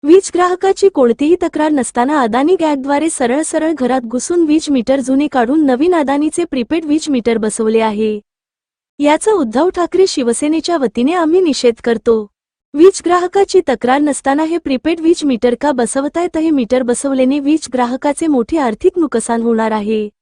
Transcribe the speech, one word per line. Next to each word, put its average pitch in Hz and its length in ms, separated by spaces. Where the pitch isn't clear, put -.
वीज 330 300
ग्राहकाची 370 560
कोणतीही 285 540
तक्रार 311 280
नसताना 269 500
अदानी 262 340
गँगद्वारे 294 540
सरळ 262 320
सरळ 320 360
घरात 262 240
घुसून 247 420
वीज 311 260
मीटर 269 300
जुने 269 280
काढून 277 380
नवीन 277 300
अदानीचे 294 480
प्रीपेड 311 420
वीज 302 240
मीटर 233 280
बसवले 220 420
आहे. 214 400
याचा 302 320
उद्धव 294 380
ठाकरे 359 380
शिवसेनेच्या 302 720
वतीने 254 360
आम्ही 339 280
निषेध 254 320
करतो. 226 440
वीज 349 320
ग्राहकाची 359 640
तक्रार 254 300
नसताना 294 440
हे 320 140
प्रीपेड 311 420
वीज 330 240
मीटर 247 380
का 285 100
बसवतायत? 285 680
हे 320 120
मीटर 254 340
बसवल्याने 262 560
वीज 294 340
ग्राहकाचे 262 540
मोठे 285 300
आर्थिक 285 420
नुकसान 233 420
होणार 226 300
आहे. 214 380